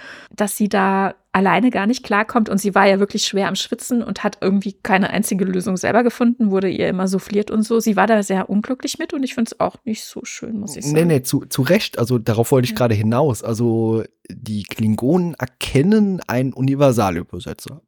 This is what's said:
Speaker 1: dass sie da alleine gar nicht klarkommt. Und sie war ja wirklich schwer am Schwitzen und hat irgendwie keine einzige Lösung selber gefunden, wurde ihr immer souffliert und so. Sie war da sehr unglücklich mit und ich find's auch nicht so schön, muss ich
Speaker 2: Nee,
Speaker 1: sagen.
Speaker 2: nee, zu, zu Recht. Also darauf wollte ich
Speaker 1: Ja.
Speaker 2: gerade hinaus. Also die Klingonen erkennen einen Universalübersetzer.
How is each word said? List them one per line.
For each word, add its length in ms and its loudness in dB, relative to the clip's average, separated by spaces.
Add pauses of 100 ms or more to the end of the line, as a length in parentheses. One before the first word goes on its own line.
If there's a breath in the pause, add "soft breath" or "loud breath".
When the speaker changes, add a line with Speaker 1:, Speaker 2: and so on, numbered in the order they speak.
(360 loud breath)
Speaker 1:
dass 220 -2
sie 120 0
da 460 2 (160)
alleine 380 4
gar 160 0
nicht 180 -2
klarkommt. 460 0
Und 80 0
sie 180 -2
war 120 6
ja 120 4
wirklich 260 0
schwer 220 0
am 80 -4
Schwitzen 480 -4
und 200 -8
hat 180 -4
irgendwie 320 0
keine 380 0
einzige 340 0
Lösung 320 -2
selber 260 2
gefunden, 480 2
wurde 180 0
ihr 200 -2
immer 180 0
souffliert 440 -2
und 120 2
so. 160 0
Sie 160 0
war 120 2
da 160 2
sehr 260 -2
unglücklich 480 -4
mit 160 -8
und 100 -4
ich 120 -6
find's 240 -4
auch 160 -2 (100)
nicht 180 -8
so 200 -14
schön, 360 -10
muss 160 -10
ich 100 -8
Speaker 2:
Nee, 140 -2
Speaker 1:
sagen. 80 4
Speaker 2:
nee, 140 2
zu, 240 -2
zu 160 -4
Recht. 380 0
Also 180 0
darauf 340 0
wollte 140 4
ich 60 -4
Speaker 1:
Ja. 60 -6
Speaker 2:
gerade 180 2
hinaus. 480 0
Also 600 0 (280)
die 320 -8
Klingonen 720 0
erkennen 920 0
einen 260 -2
Universalübersetzer. 1300 -2